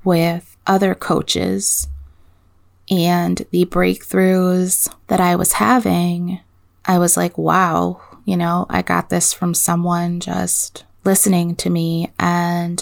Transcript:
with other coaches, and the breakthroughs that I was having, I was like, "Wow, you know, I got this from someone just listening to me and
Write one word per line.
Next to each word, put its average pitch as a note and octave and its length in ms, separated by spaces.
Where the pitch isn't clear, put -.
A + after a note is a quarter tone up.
with E3+ 540
other F#3+ 280
coaches, - 920
and F3 640
the F3+ 140
breakthroughs F#3 1300
that F#3 140
I F3+ 160
was F3+ 160
having, F3+ 880
I F#3 140
was F3 180
like, F3 220
"Wow, F3 640
you F#3+ 120
know, F3 340
I F#3 120
got F3 280
this F3 220
from F3 220
someone F3 680
just F3+ 640
listening F#3 520
to - 120
me E3 520
and F3 600